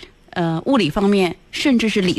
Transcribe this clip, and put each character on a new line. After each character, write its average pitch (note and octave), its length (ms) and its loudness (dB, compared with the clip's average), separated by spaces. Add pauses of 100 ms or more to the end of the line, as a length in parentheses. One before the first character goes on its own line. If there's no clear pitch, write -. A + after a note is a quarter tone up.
(320)
呃， E3 340 -2
物 C4+ 120 2
理 F3+ 120 2
方 F#3 200 0
面， F#3+ 260 2 (160)
甚 C4+ 280 0
至 A3 100 0
是 G3+ 100 -2
理 F3+ 200 0